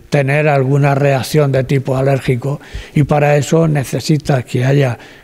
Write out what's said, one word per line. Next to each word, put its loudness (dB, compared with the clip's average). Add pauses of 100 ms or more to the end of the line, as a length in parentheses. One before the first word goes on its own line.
(100)
tener 0
alguna 2
reacción 0
de 0
tipo -2
alérgico, -2 (340)
y 2
para 2
eso 2
necesita -2
que -4
haya 0 (260)